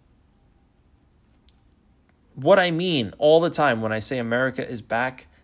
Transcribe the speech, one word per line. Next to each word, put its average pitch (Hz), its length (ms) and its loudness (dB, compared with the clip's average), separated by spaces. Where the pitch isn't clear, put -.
What 170 240 4
I 180 140 0
mean 160 460 -2
all 156 220 6
the 165 80 0
time 139 320 0
when 110 120 -2
I 110 80 -4
say 131 180 -6
America 123 500 -4
is 117 140 -10
back, 120 460 -6